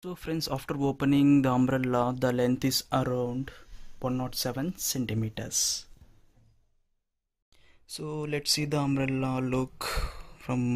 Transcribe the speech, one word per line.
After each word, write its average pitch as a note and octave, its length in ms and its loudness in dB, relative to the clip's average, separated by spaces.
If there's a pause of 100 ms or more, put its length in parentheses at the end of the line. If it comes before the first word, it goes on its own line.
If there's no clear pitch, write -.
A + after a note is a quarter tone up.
So F3+ 140 -10
friends, D#3+ 340 -4
after C#3 260 -4
opening C#3 680 6
the C3 80 4
umbrella, B2+ 640 2
the B2+ 160 2
length B2 320 2
is C3 260 0
around B2+ 600 -2 (480)
one B2+ 200 -2
oh B2+ 140 -2
seven C3+ 420 -4
centimeters. A2 1080 -2 (2000)
So D#3 180 -8 (140)
let's D3 240 -2
see D3+ 160 2
the D3 120 -2
umbrella C3+ 600 0
look C3 460 -2 (580)
from B2+ 180 -2 (140)